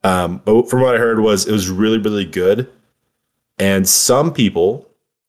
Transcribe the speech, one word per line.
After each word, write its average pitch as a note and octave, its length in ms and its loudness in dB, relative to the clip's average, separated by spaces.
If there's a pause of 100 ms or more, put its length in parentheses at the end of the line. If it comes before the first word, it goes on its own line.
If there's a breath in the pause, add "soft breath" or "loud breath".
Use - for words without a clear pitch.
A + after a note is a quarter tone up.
Um, F2+ 420 -2
but A2+ 240 2
from B2+ 120 0
what B2+ 140 2
I - 20 2
heard A2+ 220 0
was G#2 280 0
it G#2+ 40 -2
was F#2+ 180 -2
really, A2 280 0
really G#2 280 -4
good. F#2 440 -2 (880)
And F#2+ 300 0
some C#3+ 460 0
people G2+ 540 -2 (420)